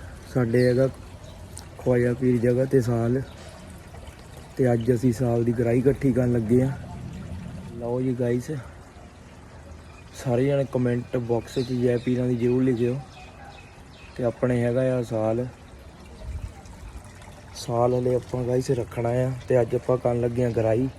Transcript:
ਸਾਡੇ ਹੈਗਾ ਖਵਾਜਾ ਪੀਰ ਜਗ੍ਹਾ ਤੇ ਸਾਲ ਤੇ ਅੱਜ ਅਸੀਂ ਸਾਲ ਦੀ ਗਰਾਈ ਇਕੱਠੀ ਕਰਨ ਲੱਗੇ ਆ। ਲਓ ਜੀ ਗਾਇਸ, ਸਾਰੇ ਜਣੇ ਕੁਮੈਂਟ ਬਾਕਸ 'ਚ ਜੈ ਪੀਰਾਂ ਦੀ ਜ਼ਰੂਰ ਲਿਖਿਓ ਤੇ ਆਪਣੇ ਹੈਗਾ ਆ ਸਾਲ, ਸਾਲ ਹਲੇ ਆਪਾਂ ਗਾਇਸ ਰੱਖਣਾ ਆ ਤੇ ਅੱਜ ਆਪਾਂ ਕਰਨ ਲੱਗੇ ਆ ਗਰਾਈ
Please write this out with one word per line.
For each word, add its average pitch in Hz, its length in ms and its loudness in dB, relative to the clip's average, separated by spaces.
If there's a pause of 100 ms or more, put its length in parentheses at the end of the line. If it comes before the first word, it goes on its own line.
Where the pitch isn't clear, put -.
(340)
ਸਾਡੇ 123 340 4
ਹੈਗਾ 127 200 6 (920)
ਖਵਾਜਾ 123 400 4
ਪੀਰ 127 220 4
ਜਗ੍ਹਾ 123 240 4
ਤੇ 135 160 4
ਸਾਲ 117 400 2 (1400)
ਤੇ 127 160 4
ਅੱਜ 117 200 2
ਅਸੀਂ 123 200 4
ਸਾਲ 117 300 2
ਦੀ 117 160 2
ਗਰਾਈ 117 200 2
ਇਕੱਠੀ 131 340 4
ਕਰਨ 123 200 2
ਲੱਗੇ 120 280 4
ਆ। 135 80 2 (1120)
ਲਓ 120 220 -2
ਜੀ 131 180 0
ਗਾਇਸ, 123 320 0 (1700)
ਸਾਰੇ 123 220 2
ਜਣੇ 139 260 2
ਕੁਮੈਂਟ 123 460 0
ਬਾਕਸ 117 420 -2
'ਚ 127 140 -2
ਜੈ 123 320 2
ਪੀਰਾਂ 123 220 0
ਦੀ 123 80 0
ਜ਼ਰੂਰ 123 280 2
ਲਿਖਿਓ 123 320 2 (1200)
ਤੇ 127 60 -2
ਆਪਣੇ 123 380 2
ਹੈਗਾ 120 200 2 (140)
ਆ 123 80 0
ਸਾਲ, 110 420 0 (2000)
ਸਾਲ 120 380 2
ਹਲੇ 123 220 2
ਆਪਾਂ 123 280 -4
ਗਾਇਸ 127 360 0
ਰੱਖਣਾ 117 300 -2
ਆ 127 220 2 (160)
ਤੇ 127 140 6
ਅੱਜ 117 140 0
ਆਪਾਂ 127 220 2
ਕਰਨ 120 240 0
ਲੱਗੇ 120 240 2
ਆ 120 40 2
ਗਰਾਈ 113 380 2 (120)